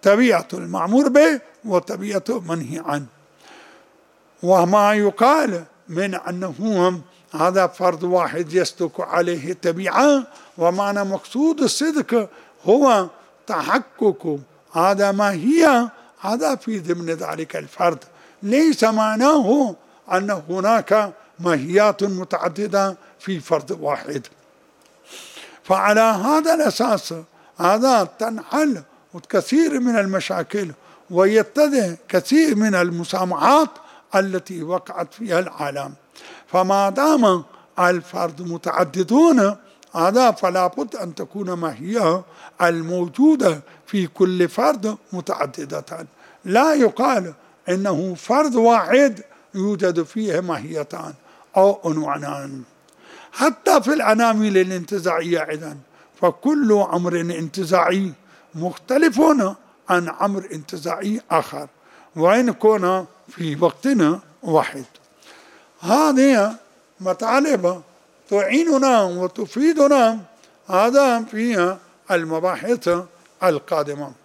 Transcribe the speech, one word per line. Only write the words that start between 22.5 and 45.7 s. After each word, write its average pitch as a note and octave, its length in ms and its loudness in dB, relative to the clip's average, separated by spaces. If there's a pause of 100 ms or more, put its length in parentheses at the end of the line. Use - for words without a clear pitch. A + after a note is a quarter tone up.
في F#3+ 220 -8
فرد C#3+ 400 -4
واحد. C#3+ 460 -6 (1400)
فعلى G3 380 2
هذا C4+ 540 2
الأساس B3+ 600 -2 (440)
هذا A3 460 2 (140)
تنحل A3+ 640 -4 (460)
كثير C#4+ 520 0
من A#3+ 180 0
المشاكل F#3+ 720 -4 (400)
ويتضح G#3+ 840 2 (140)
كثير C#4+ 480 2
من G#3+ 180 0
المسامحات F3+ 920 0 (460)
التي F#3 480 -2
وقعت F3 520 -8
فيها G3 240 -4
العالم، C#3+ 560 -8 (520)
فما G3 440 0
دام A3+ 540 2 (340)
الفرد F3+ 640 -2
متعددون F#3+ 1120 2 (380)
هذا G#3 360 4
فلا F#3 360 0
بد A#3+ 300 -6
أن F3+ 180 -10
تكون F#3+ 380 -10
ماهية E3+ 680 -2 (400)
الموجودة F3 960 0 (260)
في F#3+ 200 -2
كل F3+ 420 0
فرد G#3+ 480 -2 (160)
متعددة، D3 920 -10 (380)